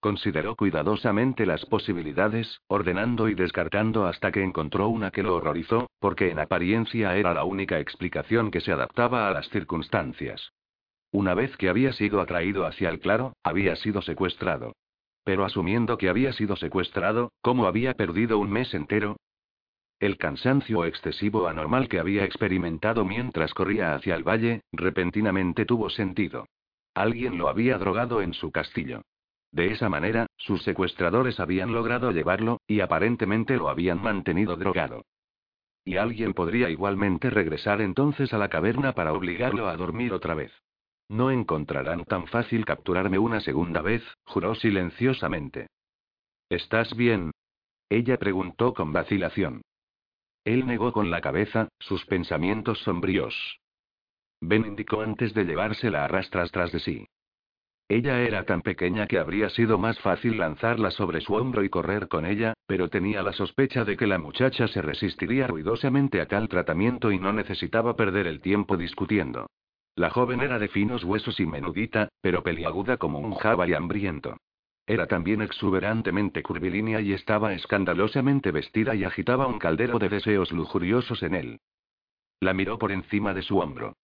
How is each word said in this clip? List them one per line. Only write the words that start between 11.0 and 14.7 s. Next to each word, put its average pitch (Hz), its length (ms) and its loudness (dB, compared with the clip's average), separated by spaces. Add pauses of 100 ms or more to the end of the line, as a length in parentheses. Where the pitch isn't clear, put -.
Una 98 240 2
vez 120 220 0
que 92 120 2
había 120 240 4
sido 104 280 2
atraído 90 460 0
hacia 85 240 -2
el 82 100 -6
claro, 117 320 2 (100)
había 90 340 2
sido 101 260 -2
secuestrado. 80 720 -2 (500)